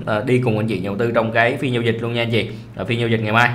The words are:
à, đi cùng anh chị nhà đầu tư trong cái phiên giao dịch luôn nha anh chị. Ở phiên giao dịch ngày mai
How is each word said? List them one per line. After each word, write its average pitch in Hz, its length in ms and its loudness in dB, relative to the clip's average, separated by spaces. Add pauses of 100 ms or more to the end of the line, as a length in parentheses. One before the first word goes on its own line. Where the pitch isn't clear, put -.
à, 107 200 0
đi 127 140 4
cùng 117 180 0
anh 107 100 0
chị 101 120 -2
nhà 92 80 -4
đầu 98 100 -4
tư 117 180 0
trong 113 160 2
cái 117 260 2
phiên 131 160 -2
giao 117 100 0
dịch 113 180 0
luôn 117 120 -4
nha 117 80 0
anh 117 100 -2
chị. 107 180 0 (260)
Ở 95 100 -6
phiên 117 140 -2
giao 117 100 0
dịch 113 140 2
ngày 107 100 -2
mai 117 220 6